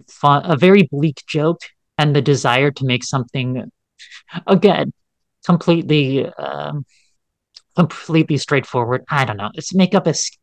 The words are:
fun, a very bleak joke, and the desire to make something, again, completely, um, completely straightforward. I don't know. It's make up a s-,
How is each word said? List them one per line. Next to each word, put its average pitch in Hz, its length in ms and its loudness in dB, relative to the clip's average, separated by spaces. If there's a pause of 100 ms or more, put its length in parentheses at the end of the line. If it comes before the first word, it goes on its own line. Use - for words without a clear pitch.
(100)
fun, 143 400 2
a 156 60 2
very 185 340 6
bleak 143 380 -4
joke, 156 320 -2 (380)
and 147 180 2
the 139 60 2
desire 135 480 2
to 139 160 -8
make 123 180 -2
something, 127 680 -6 (760)
again, 196 460 2 (540)
completely, 151 800 0
um, 147 580 -10 (880)
completely 160 600 0
straightforward. 127 760 -4
I 139 140 0
don't 107 140 -8
know. 104 160 -8
It's - 200 -12
make 185 200 2
up 185 120 2
a 165 40 0
s-, - 200 -4 (120)